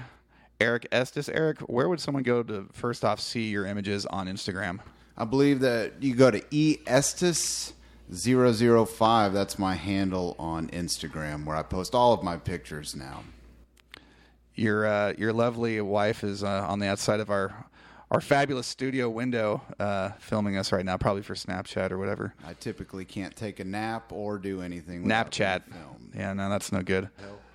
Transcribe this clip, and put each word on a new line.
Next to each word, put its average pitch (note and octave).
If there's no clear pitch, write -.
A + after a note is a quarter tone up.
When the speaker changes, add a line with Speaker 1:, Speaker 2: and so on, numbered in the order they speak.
Speaker 1:
Eric A#2
Estes. C3
Eric, D#3
where B2+
would F3
someone C#3
go A#2+
to G#2+
first A#2+
off G#2+
see A2
your G2+
images G2+
on F#2+
Instagram? G2
Speaker 2:
I A#2
believe C#3
that A#2
you C3
go B2+
to G#2
E D3+
Estes -
zero B2
zero A2+
five. A2
That's G2
my F#2+
handle F#2
on E2
Instagram, D2+
where D#2
I D#2
post F#2
all B2
of G2+
my F2+
pictures D#2
now. C#2
Speaker 1:
Your, G#2+
uh, G#2
your A2
lovely A#2
wife G#2
is, G2+
uh, G2+
on G2+
the G2+
outside G#2
of G#2
our, G2
our -
fabulous C#3
studio C3
window, A#2
uh, G2+
filming G#2
us F#2+
right F#2+
now, F#2+
probably G2+
for G2
Snapchat F#2+
or F#2
whatever. G2+
Speaker 2:
I E2+
typically F#2+
can't F#2+
take G2+
a F#2+
nap A2
or G#2
do F#2+
anything F2
without A2
Speaker 1:
Snapchat. F#2+
Speaker 2:
being -
filmed. B1+
Speaker 1:
Yeah, G2
no, G2
that's G2+
no F#2+
good. F#2+
Speaker 2:
Nope. G2+